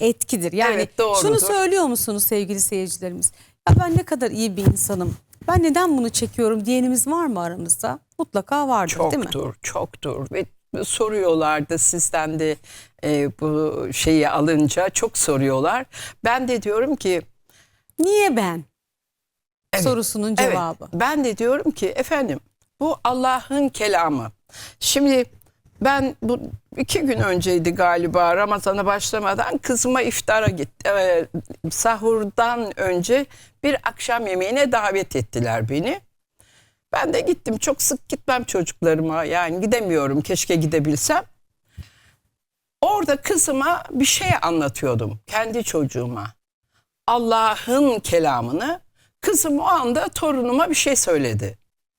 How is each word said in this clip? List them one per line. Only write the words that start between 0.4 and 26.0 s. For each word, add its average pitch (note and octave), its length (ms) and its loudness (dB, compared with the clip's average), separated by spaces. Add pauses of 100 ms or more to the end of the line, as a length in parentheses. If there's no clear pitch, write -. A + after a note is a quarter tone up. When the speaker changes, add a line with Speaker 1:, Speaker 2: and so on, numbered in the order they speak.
Speaker 1:
Yani A3 220 2
Speaker 2:
Evet, F#3 220 -2
doğrudur. A3+ 240 4
Speaker 1:
şunu A4 180 4
söylüyor F#4+ 460 2
musunuz A3+ 380 -2
sevgili G3+ 380 -2
seyircilerimiz? F#3 720 -4 (380)
"Ya - 100 10
ben F4 180 2
ne F4+ 60 2
kadar B3 280 -2
iyi G#3+ 260 -2
bir G3 80 0
insanım. G3 500 0 (320)
Ben F4 160 4
neden E4 340 2
bunu A#3 120 0
çekiyorum?" A3 560 -2
diyenimiz B3+ 420 2
var E4 180 -2
mı G#3+ 160 -2
aramızda? F3 580 -4 (200)
Mutlaka C#4+ 480 -2
vardır, G3 320 0
değil D#3+ 180 2
mi? B3 60 -2
Speaker 2:
Çoktur, C3+ 380 -6
çoktur. - 720 -8
Ve F#3 140 -4 (380)
soruyorlar E3 840 0
da E3 80 -2
sizden D#3+ 640 -2
de, D#3 180 -2 (460)
e, C#3+ 360 -2
bu D3+ 540 -2
şeyi D#3 360 2
alınca D#3 600 2
çok - 280 -2
soruyorlar. C#3 680 0 (380)
Ben B3 240 2
de A#3+ 140 0
diyorum A3+ 340 0
ki F3+ 260 0 (800)
Speaker 1:
"Niye F#4+ 360 4
ben?" E3+ 280 0 (1120)
Speaker 2:
Evet, G3 100 2
Speaker 1:
sorusunun A3 440 0
Speaker 2:
evet. A3 100 0 (140)
Speaker 1:
cevabı. E3+ 420 -2
Speaker 2:
Ben C4+ 320 2
de A3 120 -2
diyorum C4 340 0
ki - 160 -4
efendim C4 520 -2 (400)
bu D4+ 240 -2
Allah'ın B3+ 640 0
kelamı. E3 640 0 (480)
Şimdi C4+ 460 2 (560)
ben C4+ 420 0